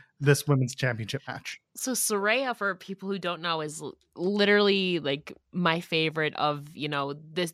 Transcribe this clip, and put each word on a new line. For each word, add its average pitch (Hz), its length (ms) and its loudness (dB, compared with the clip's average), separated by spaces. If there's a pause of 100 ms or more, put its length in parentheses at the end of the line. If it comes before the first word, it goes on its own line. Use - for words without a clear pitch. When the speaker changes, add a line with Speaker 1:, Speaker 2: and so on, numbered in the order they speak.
(200)
Speaker 1:
this 143 260 4
women's 131 300 2
championship 117 500 -4
match. - 340 -10 (160)
Speaker 2:
So - 160 -4
Saraya, 226 640 0
for 196 180 -2
people 190 340 -10
who 196 120 -4
don't 170 200 -4
know, 165 200 -2
is 156 200 -6
l-, 147 140 -10 (220)
literally, 202 840 4
like, 143 340 -4 (200)
my 170 260 2
favorite 160 560 0
of, 147 400 -2
you 147 140 -8
know, 143 260 -4 (180)
this, 170 220 -2